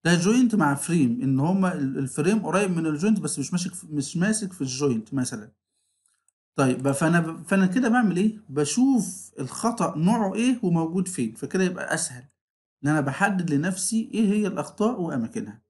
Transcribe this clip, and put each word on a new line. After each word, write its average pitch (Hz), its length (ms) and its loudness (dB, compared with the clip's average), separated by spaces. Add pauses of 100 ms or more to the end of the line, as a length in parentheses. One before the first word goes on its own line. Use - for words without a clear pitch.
ده 170 100 4
جوينت 220 400 4
مع 147 200 4
فريم، 131 460 0
إن 131 180 2
هما 180 340 2
ال-، 139 240 -4
الفريم 160 480 0
قريب 185 260 0
من 160 140 0
الجوينت 175 340 2
بس 151 200 -6
مش 135 140 -4
ماسك 180 200 -4
في، - 140 -16
مش 147 300 -4
ماسك 202 360 0
في - 80 -10
الجوينت 127 520 -2
مثلًا. 123 380 -4 (1040)
طيب، 131 280 2
ب-، 139 80 2
فأنا 165 280 2
ب-، 165 240 -4
فأنا 190 240 4
كده 247 220 2
بعمل 220 280 4
إيه؟ 220 220 0 (100)
بشوف 185 920 0
الخطأ 190 580 -2
نوعه 190 380 2
إيه 240 280 0
وموجود 170 440 0
فين، 113 260 -6
فكده 185 300 -2
يبقى 180 300 -4
أسهل 127 320 -6 (580)
إن 143 60 0
أنا 151 120 2
بحدد 175 520 0
لنفسي 190 600 -2
إيه 214 140 2
هي 208 200 2
الأخطاء 208 540 -2
وأماكنها. 113 680 -6